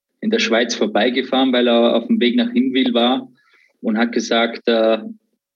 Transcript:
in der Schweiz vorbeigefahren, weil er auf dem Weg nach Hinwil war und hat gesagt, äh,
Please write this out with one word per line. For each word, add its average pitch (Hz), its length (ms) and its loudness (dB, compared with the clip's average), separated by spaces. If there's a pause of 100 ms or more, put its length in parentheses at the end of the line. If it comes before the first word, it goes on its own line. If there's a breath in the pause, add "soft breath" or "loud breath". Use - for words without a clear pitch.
(200)
in 101 120 -4
der 113 80 2
Schweiz - 360 -2
vorbeigefahren, 123 800 0
weil 123 160 2
er 117 260 4
auf 117 120 -2
dem 110 120 0
Weg 120 160 2
nach 120 160 0
Hinwil 127 420 0
war 120 360 0 (500 soft breath)
und 107 180 -4
hat 117 140 0
gesagt, 117 560 -2
äh, 113 300 2 (580)